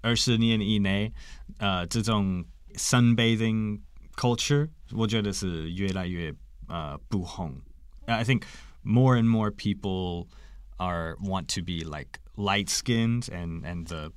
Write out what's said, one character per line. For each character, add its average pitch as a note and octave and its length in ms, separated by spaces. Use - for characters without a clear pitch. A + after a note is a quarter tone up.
二 A#2 140
十 A2+ 240
年 A2+ 220
以 G#2+ 180
内， G2+ 340
呃， F#2 300
这 A#2 120
种 G2 440
sunbathing A2+ 1040
culture， C#3+ 540
我 A2+ 120
觉 A2 160
得 G2+ 120
是 E2+ 400
越 F#2+ 200
来 F#2 140
越， E2+ 260
呃， D2+ 280
不 F#2+ 160
红。 C#2+ 360
I A#2 180
think B2+ 200
more B2 360
and A2+ 80
more A2 220
people F#2+ 760
are, E2+ 400
want F#2+ 300
to F#2 60
be, E2+ 220
like, D2+ 360
light-skinned A2+ 880
and, E2+ 380
and E2+ 260
the D#2+ 280